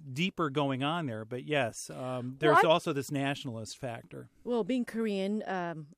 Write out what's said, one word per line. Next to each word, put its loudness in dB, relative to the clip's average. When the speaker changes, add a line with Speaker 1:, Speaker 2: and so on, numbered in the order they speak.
Speaker 1:
deeper 0
going 0
on 0
there, -4
but -8
yes, -2
um, -12
Speaker 2:
Well, -6
Speaker 1:
there's 8
Speaker 2:
I 6
Speaker 1:
also 4
this -2
nationalist -4
factor. -10
Speaker 2:
Well, 0
being 0
Korean, 0
um, -4